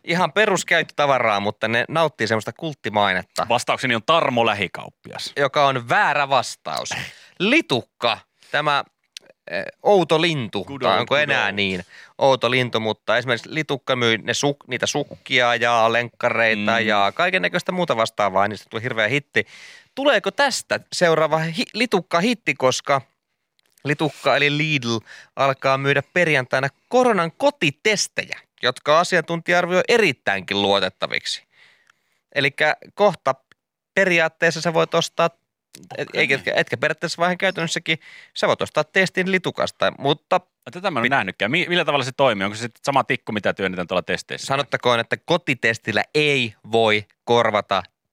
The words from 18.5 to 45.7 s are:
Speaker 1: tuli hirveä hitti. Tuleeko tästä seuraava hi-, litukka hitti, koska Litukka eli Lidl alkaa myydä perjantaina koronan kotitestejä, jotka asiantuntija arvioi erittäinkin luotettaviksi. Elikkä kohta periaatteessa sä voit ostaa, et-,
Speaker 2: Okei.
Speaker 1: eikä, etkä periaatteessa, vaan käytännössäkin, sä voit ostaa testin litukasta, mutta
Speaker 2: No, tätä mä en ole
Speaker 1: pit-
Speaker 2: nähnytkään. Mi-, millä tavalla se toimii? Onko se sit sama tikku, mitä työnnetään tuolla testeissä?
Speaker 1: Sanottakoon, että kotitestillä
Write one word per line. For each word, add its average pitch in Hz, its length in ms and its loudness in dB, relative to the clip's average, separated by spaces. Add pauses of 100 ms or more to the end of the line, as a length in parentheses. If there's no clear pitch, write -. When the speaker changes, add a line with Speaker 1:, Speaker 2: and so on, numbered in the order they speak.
Speaker 1:
tuli 110 120 -8
hirveä 113 260 0
hitti. 135 380 -2 (480)
Tuleeko 277 360 2
tästä - 500 -2 (120)
seuraava 160 460 2
hi-, 165 260 -4 (100)
litukka 190 460 0
hitti, 196 340 -2
koska 131 480 0 (800)
Litukka 143 520 0
eli 143 220 2
Lidl 135 400 -2 (380)
alkaa 135 420 0
myydä 139 240 0 (120)
perjantaina 139 540 0 (200)
koronan 220 440 2
kotitestejä, - 1080 -2 (240)
jotka 143 380 2
asiantuntija 170 580 0
arvioi 175 300 0
erittäinkin 101 760 0
luotettaviksi. 98 800 -2 (920)
Elikkä 143 420 0 (180)
kohta 175 400 2 (600)
periaatteessa 170 640 2
sä 165 140 -2
voit 160 200 0
ostaa, 170 360 0 (680)
et-, 151 100 -8
Speaker 2:
Okei. - 120 -4
Speaker 1:
eikä, 139 160 0 (180)
etkä 160 220 -2
periaatteessa, 151 460 -4
vaan 180 160 0
käytännössäkin, 170 600 -4 (360)
sä 208 140 0
voit 120 140 2
ostaa - 220 -2
testin 190 480 0
litukasta, - 680 -2
mutta 156 420 0 (260)
Speaker 2:
No, - 40 -18
tätä 180 200 -6
mä 139 80 -4
en 113 40 -2
ole 120 40 2
Speaker 1:
pit- 123 40 0
Speaker 2:
nähnytkään. 104 400 -2
Mi-, 165 180 0
millä 175 160 0
tavalla 143 200 0
se 127 120 -8
toimii? 117 280 2
Onko 104 120 -4
se 113 40 -12
sit 120 240 -10
sama 139 200 0
tikku, 120 280 -6
mitä 101 220 -2
työnnetään 92 320 -4
tuolla 90 160 -2
testeissä? - 440 -6
Speaker 1:
Sanottakoon, 131 540 0
että 117 160 -4
kotitestillä 117 840 -2 (120)